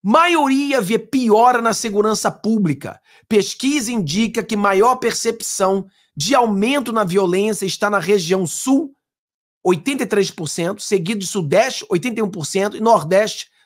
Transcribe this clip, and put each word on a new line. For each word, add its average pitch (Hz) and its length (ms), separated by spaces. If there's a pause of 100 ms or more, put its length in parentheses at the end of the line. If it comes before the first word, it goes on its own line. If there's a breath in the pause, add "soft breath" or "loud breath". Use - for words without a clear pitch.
maioria 277 800
vê 208 180
piora 233 640
na 226 120
segurança 208 580
pública. 196 680 (280 soft breath)
Pesquisa 247 640
indica 220 520
que 220 120
maior 202 400
percepção 220 880 (300 soft breath)
de 165 180
aumento 240 580
na 220 120
violência 196 640
está 202 240
na 202 100
região 185 480
sul, 269 480 (680)
oitenta 247 400
e 196 40
três 202 240
por 165 160
cento, 175 340
seguido 202 380
de 185 80
sudeste, 190 600
oitenta 226 300
e 220 40
um 202 60
por 175 160
cento, 196 320
e - 20
nordeste, 202 680 (160)